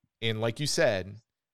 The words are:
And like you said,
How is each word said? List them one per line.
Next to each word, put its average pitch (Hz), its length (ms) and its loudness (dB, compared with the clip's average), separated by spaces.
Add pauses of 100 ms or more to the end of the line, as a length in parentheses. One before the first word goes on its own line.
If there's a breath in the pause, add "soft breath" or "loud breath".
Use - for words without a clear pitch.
(220)
And 113 200 -2
like 117 180 -2
you 147 80 -4
said, 101 500 0 (360)